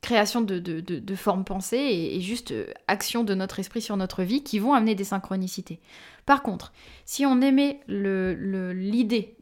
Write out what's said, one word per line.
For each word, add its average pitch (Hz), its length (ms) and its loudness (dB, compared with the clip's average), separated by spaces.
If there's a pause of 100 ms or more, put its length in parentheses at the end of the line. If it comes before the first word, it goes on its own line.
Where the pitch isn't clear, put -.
création 226 400 2
de, 196 180 0
de, 170 220 -6
de, 175 180 -4
de 190 160 -6
formes 190 300 0
pensées 190 320 -2
et, 214 400 0
et 185 40 -2
juste, 208 300 -6
euh, 110 140 -4 (240)
action 220 340 0
de 202 100 0
notre 190 260 -4
esprit 208 220 -6
sur 214 140 -4
notre 190 280 -2
vie 247 200 0
qui 214 160 -2
vont 240 140 4
amener 220 220 4
des 196 100 -4
synchronicités. 190 760 -6 (460)
Par 277 160 6
contre, 190 300 -6 (340)
si - 200 -2
on 254 160 6
émet 277 460 4
le, 190 460 0
le, 185 380 -4
l'idée 208 720 0